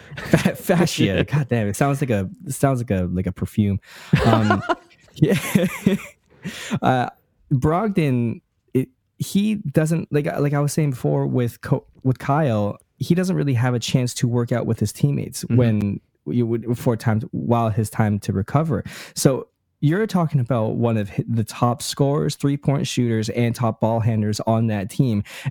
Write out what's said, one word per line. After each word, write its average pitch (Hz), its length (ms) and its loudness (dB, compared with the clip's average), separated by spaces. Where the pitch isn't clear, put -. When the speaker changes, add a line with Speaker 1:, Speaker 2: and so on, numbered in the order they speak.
Speaker 1:
<laughs> - 140 -18
fa-, - 380 2
fascia. 170 680 2
Speaker 2:
<laughs> - 80 -4
Speaker 1:
God 143 160 0
damn, 113 200 0
it 101 80 -2
sounds 139 260 0
like 135 80 -2
a, 98 180 2
it 135 80 -8
sounds 135 260 2
like 117 120 -6
a, 92 200 2
like 90 160 -2
a 90 40 -2
perfume. 98 480 0
Um, 110 360 4
<laughs> - 260 -20
yeah. 156 220 4
<laughs> 196 100 2
Uh, 127 280 2
Brogdon, 151 920 0
it, 131 160 0
he 202 380 0
doesn't, 160 560 -2
like, 147 140 0
like 143 140 0
I 143 60 2
was 147 140 0
saying 151 180 0
before 139 360 -2
with 123 340 -2
Co-, - 240 -2
with 131 160 0
Kyle, 117 580 0
he 170 180 2
doesn't 185 200 0
really 143 180 0
have 123 200 2
a 120 60 0
chance 123 360 -4
to - 120 -2
work 120 240 0
out 120 140 0
with 117 140 -2
his 104 120 0
teammates - 520 -2
Speaker 2:
Mm-hmm. - 120 0
Speaker 1:
when 107 460 2
you 120 200 0
would, 117 320 -2
for 120 200 0
time, 110 240 0
while 117 380 0
his 107 200 0
time 104 300 0
to 98 140 -4
recover. 98 500 0
So 131 320 2
you're 185 280 2
talking 160 340 0
about 117 340 0
one 117 220 2
of 104 120 0
hi-, - 200 -4
the 113 140 0
top - 400 -2
scorers, 147 520 0
three-point 143 520 0
shooters, 117 420 0
and 117 260 0
top 113 240 -2
ball 113 220 2
handlers 107 400 0
on 113 260 2
that 104 220 -2
team. 113 340 0